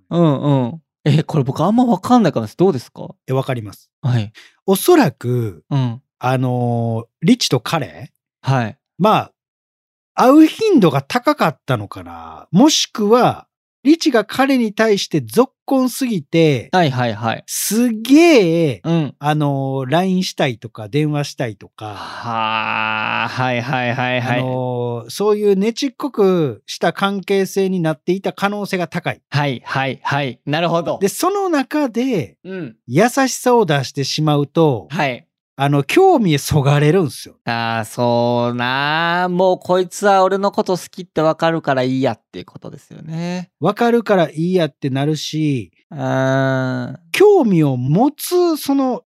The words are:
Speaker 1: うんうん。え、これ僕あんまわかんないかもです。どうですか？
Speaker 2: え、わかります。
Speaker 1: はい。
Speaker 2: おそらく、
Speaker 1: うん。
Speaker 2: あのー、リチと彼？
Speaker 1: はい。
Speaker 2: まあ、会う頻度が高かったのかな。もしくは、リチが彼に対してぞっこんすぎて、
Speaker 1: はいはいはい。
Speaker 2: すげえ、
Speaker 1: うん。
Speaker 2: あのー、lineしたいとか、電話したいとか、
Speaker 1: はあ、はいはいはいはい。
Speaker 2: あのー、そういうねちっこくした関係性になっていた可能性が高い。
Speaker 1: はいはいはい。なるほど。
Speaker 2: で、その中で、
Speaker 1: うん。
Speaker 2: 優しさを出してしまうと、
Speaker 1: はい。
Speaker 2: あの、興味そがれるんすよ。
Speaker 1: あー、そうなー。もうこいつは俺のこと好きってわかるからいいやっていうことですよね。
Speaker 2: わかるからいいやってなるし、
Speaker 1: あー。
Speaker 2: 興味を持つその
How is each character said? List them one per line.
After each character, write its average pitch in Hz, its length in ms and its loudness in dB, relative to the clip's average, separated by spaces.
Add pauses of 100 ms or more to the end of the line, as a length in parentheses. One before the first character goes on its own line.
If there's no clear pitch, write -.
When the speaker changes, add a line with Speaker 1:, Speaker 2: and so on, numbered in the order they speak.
Speaker 1:
う 165 80 -2
ん 151 240 4
う 135 260 2
ん。 165 140 -10 (220)
え、 151 200 2
こ - 140 -4
れ 139 60 2
僕 135 200 -2
あ 180 60 2
ん 220 60 2
ま 247 80 4
わ 226 160 0
か 247 180 2
ん 233 60 6
な 151 60 4
い - 20 -4
か - 80 -2
も 113 60 -4
で 104 60 -10
す。 - 60 -20
ど 185 120 6
う 180 40 2
で 127 60 -2
す - 120 -18
か？ - 180 -16 (180)
Speaker 2:
え、 131 60 -4
わ 131 100 0
か 139 100 -4
り 120 80 -6
ま 104 120 -12
す。 - 160 -20 (120)
Speaker 1:
は 123 180 0
い。 104 120 -6 (340)
Speaker 2:
お 190 100 2
そ 359 200 4
ら 226 160 4
く、 120 580 -6
Speaker 1:
う 151 60 -2
ん。 127 260 -2 (180)
Speaker 2:
あ 127 180 0
の 120 680 -2 (160)
ー、 165 40 0
リ 160 100 4
チ - 120 -4
と 131 100 2
彼？ - 520 -6 (300)
Speaker 1:
は 131 260 -2
い。 - 100 -12 (200)
Speaker 2:
ま 202 180 2
あ、 117 160 -2 (840)
会 226 140 4
う 311 180 8
頻 415 320 2
度 170 120 4
が 139 100 0
高 294 340 -2
か 185 140 0
っ - 160 -10
た 131 100 -2
の 104 140 -6
か 95 140 -16
な。 82 480 -18
も 240 180 6
し - 180 -2
く 202 220 -2
は、 214 380 2 (360)
リ 302 140 4
チ 311 140 -2
が 226 120 2
彼 269 340 0
に 220 160 -2
対 220 240 2
し - 100 -6
て 160 140 -2
ぞ 117 280 2
っ - 40 -20 (120)
こ 262 180 2
ん 254 60 0
す 254 180 -4
ぎ 202 160 -2
て、 156 480 2
Speaker 1:
は 175 140 4
い 143 40 2
は 123 200 -2
い 110 40 -4
は 113 200 -4
い。 117 120 -10
Speaker 2:
す 233 440 -2
げ 220 800 4
え、 110 140 -6
Speaker 1:
う 160 80 -2
ん。 160 280 0
Speaker 2:
あ 147 160 0
の 135 500 -2
ー、 127 40 -8
line 185 340 0
し - 100 -8
た - 140 0
い 110 100 -4
と 110 120 -14
か、 107 180 -14
電 147 240 -2
話 143 140 -2
し - 100 -14
た 139 120 -6
い 107 80 -10
と - 120 -20
か、 107 260 -14
Speaker 1:
は 110 1300 -4
あ、 - 20 -4
は 127 260 -2
い 120 80 -2
は 127 260 -4
い 120 60 -2
は 123 220 -2
い 123 60 -2
は 123 160 -2
い。 - 20 -2
Speaker 2:
あ - 20 -4
の 123 640 -6
ー、 113 40 -18
そ 208 240 0
う 208 40 -2
い 208 140 2
う 196 40 4
ね 202 180 0
ち 277 140 -6
っ 247 80 -8
こ 294 140 -8
く 180 560 0
し - 140 -14
た 175 140 0
関 196 280 -4
係 196 240 -2
性 190 240 -2
に 185 100 -2
な 160 140 0
っ - 80 -14
て 175 120 -2
い 190 80 -6
た 185 120 -4
可 202 160 -2
能 202 160 -8
性 185 140 -6
が 170 80 -4
高 170 240 -6
い。 110 180 -12
Speaker 1:
は 147 180 -2
い 123 160 -6
は 135 240 -4
い 123 140 -8
は 143 220 -4
い。 123 240 -8
な 151 140 -2
る 175 80 0
ほ 170 120 -2
ど。 160 180 -4
Speaker 2:
で、 196 80 0
そ 320 220 -2
の 392 200 -2
中 285 400 -2
で、 220 540 -4
Speaker 1:
う 190 120 -12
ん。 147 220 -10 (100)
Speaker 2:
優 175 220 2
し 262 260 0
さ 247 200 0
を 220 120 2
出 143 160 0
し - 80 -10
て 139 120 -6
し 151 200 -4
ま 151 140 2
う 143 100 -2
と、 143 420 0
Speaker 1:
は 151 180 -2
い。 120 200 -8 (300)
Speaker 2:
あ 139 120 0
の、 143 140 2
興 370 360 4
味 170 180 2
そ 147 240 0
が 143 200 4
れ 151 100 4
る 190 100 4
ん 147 80 0
す - 200 -16
よ。 - 160 -20
Speaker 1:
あ 113 380 -4
ー、 - 20 -10
そ 120 680 0
う 123 40 -6
な 151 720 -2
ー。 - 20 -2
も 180 260 2
う - 20 -8
こ 180 220 0
い 185 80 -2
つ - 180 -6
は 196 200 4
俺 190 120 0
の 196 140 -2
こ 214 140 -2
と 185 100 -2
好 170 160 -6
き 185 120 -14
っ - 20 -16
て - 160 -4
わ 160 140 2
か 165 140 0
る 165 120 -2
か 143 140 -2
ら 127 80 0
い 131 160 -2
い - 20 -2
や 131 140 0
っ - 60 -20 (120)
て 92 60 -12
い - 20 -12
う - 40 -14
こ - 140 -20
と - 100 -16
で - 80 -20
す - 140 -20
よ - 100 -20
ね。 170 500 -10 (100)
Speaker 2:
わ 185 120 0
か 233 160 0
る 233 140 2
か 214 140 2
ら 160 120 2
い - 60 -18
い 170 180 -2
や 175 120 2
っ 143 120 -2
て 143 120 -4
な 135 160 -2
る 156 100 -2
し、 147 560 -4 (200)
Speaker 1:
あ 131 1080 -2
ー。 - 20 -18 (140)
Speaker 2:
興 392 320 6
味 180 180 2
を 135 140 0
持 160 340 2
つ 349 460 0
そ - 180 -2
の 262 360 -2